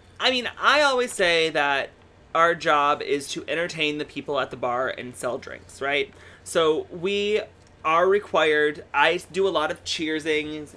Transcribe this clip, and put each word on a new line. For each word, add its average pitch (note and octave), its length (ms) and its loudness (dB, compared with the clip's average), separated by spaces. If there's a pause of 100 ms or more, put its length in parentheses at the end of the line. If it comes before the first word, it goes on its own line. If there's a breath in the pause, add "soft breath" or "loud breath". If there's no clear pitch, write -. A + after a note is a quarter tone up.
(200)
I A#3 100 2
mean, B3+ 160 -2 (140)
I C4 220 4
always B3 280 2
say E3 400 2
that C#3+ 380 0 (460)
our E3+ 200 4
job D3 460 2
is C#3 280 -2
to - 200 -8
entertain D#3+ 480 -2
the D3 80 -6
people C#3 340 -6
at C3+ 120 -2
the C3 80 -12
bar B2 320 -2
and B2 260 -10
sell B2+ 220 -4
drinks, - 420 -16
right? C#3 320 -2 (320 loud breath)
So D#3+ 460 2
we G3+ 500 -2 (420)
are E3 240 2
required, D#3 840 2
I E3 300 2 (100)
do F#3+ 160 2
a - 20 -2
lot D#3 200 0
of - 140 -10
cheersing D3+ 920 -4